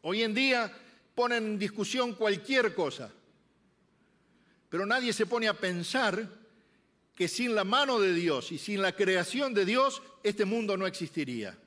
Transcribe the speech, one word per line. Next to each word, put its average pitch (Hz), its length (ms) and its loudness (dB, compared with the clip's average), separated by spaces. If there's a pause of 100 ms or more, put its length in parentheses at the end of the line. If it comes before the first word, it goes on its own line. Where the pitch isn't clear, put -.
Hoy 196 200 -2
en 214 120 0
día 247 420 2 (380)
ponen 240 300 2
en 214 160 -2
discusión 214 540 -2
cualquier 220 600 0
cosa, 135 340 -4 (1600)
pero 180 160 -4
nadie 240 280 0
se 220 140 0
pone 226 200 0
a 208 80 2
pensar 190 760 -2 (880)
que 175 140 0
sin 240 260 -2
la 208 80 2
mano 247 380 2
de 185 140 4
Dios 165 360 0
y 165 80 -8
sin 202 240 -4
la 185 140 0
creación 202 580 0
de 202 100 4
Dios, 254 380 2 (220)
este 208 200 2
mundo 208 320 0
no 190 120 -2
existiría. 127 680 -6 (100)